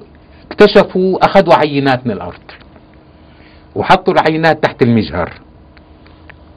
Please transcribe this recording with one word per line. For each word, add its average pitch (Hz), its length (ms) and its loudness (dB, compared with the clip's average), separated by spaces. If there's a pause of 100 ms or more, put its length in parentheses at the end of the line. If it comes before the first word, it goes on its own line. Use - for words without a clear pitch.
(500)
اكتشفوا، 190 760 2
أخذوا 175 280 2
عينات 139 520 -2
من 113 60 -4
الأرض 90 280 -12 (1300)
وحطوا 180 400 0
العينات 156 480 -2
تحت - 200 -2
المجهر 95 500 -2 (1200)